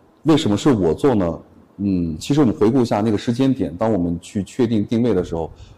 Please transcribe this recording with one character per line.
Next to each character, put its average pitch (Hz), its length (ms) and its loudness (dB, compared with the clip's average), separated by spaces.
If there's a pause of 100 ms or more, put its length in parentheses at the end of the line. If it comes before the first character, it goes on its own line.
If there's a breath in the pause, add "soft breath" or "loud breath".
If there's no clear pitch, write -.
(220)
为 151 140 4
什 120 140 0
么 104 60 2
是 143 160 2
我 87 220 2
做 139 200 2
呢？ 87 260 -2 (380)
嗯， 90 400 -2
其 - 140 -4
实 147 80 2
我 143 60 6
们 98 80 0
回 107 160 2
顾 131 100 2
一 120 40 4
下 110 180 0
那 113 80 0
个 104 80 0
时 117 140 -4
间 131 200 0
点， 85 240 -4
当 113 160 0
我 104 60 0
们 85 220 -2
去 - 240 -6
确 117 220 -2
定 110 200 0
定 117 160 -2
位 123 100 0
的 90 100 0
时 85 120 -6
候， 82 160 -6 (280 soft breath)